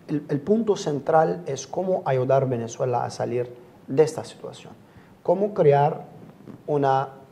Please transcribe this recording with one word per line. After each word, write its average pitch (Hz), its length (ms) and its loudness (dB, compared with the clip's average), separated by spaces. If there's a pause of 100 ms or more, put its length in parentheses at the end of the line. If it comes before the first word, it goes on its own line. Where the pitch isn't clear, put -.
el, 147 200 -4
el 143 120 -2
punto 208 360 0
central 160 680 0
es 135 220 -8
cómo 185 400 -2
ayudar 135 380 2
a - 20 0
Venezuela 123 580 -2
a 117 60 -6
salir 120 420 -4 (340)
de 139 160 4
esta 113 220 0
situación, - 480 -16 (500)
cómo 196 300 0
crear 147 540 4 (600)
una 135 440 2 (220)